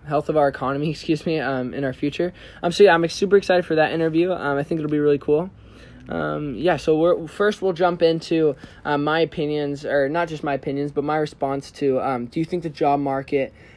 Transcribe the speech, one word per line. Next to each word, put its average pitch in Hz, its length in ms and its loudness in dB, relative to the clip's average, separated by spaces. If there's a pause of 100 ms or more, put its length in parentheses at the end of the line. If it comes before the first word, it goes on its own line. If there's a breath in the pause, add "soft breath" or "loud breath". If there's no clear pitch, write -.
health 147 240 -2
of 156 80 -2
our 147 120 6
economy, 139 420 -2
<laughs> - 0 -
excuse 151 340 -4
me, 160 140 0
um, 127 340 -4
in 139 120 -4
our 127 80 -2
future? 170 400 -4 (280 loud breath)
Um, 175 120 0
so 202 100 4
yeah, 190 100 10
I'm 165 160 4
super 190 280 2
excited 180 280 2
for 160 120 -2
that 156 160 4
interview. 165 400 2
Um, 143 260 -2
I 143 60 -2
think 165 160 -4
it'll 151 100 -4
be 151 80 0
really 147 200 2
cool. 156 300 0 (600 loud breath)
Um, 151 480 -6
yeah, 156 200 0
so 156 220 2
we're, 165 300 2
first 208 340 -2
we'll 190 100 0
jump 175 300 0
into, 165 540 2 (280 loud breath)
uh, 147 140 0
my 151 220 0
opinions, 147 640 -4
or 135 240 2
not 170 180 0
just 156 160 -8
my 147 120 -2
opinions, 143 360 -4
but 143 140 -2
my 151 140 0
response 139 540 -4
to, 131 280 0
um, 123 260 -2
do 165 140 -6
you 160 40 -2
think 165 200 -6
the 170 40 -8
job 143 300 0
market, 135 540 -2 (240 loud breath)